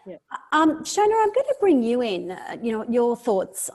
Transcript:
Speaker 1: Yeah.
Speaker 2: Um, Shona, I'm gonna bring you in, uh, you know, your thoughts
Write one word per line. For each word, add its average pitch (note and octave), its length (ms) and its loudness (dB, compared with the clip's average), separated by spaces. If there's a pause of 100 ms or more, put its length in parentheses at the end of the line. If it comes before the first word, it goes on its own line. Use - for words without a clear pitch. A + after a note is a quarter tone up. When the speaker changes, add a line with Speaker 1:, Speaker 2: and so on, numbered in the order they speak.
Speaker 1:
Yeah. F#3 140 -16 (340)
Speaker 2:
Um, D#4 300 4
Shona, G#4+ 400 2
I'm G#4 100 0
gonna C5+ 260 0
bring D#4+ 240 4
you A#3+ 200 0
in, F3+ 300 -4
uh, F3 280 -10
you A3+ 120 -2
know, A3 140 -4
your A#3+ 300 2
thoughts - 580 -2